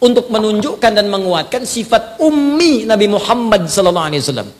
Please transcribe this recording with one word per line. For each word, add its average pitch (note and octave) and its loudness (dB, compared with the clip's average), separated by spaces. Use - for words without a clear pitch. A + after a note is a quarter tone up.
Untuk B3 4
menunjukkan G#3+ 0
dan G3+ 2
menguatkan F#3+ -2
sifat A3+ -2
ummi D4+ 2
Nabi G#3+ 2
Muhammad G#3 0
sallallahu F3 0
alaihi D3 -2
wasallam. A#2+ -6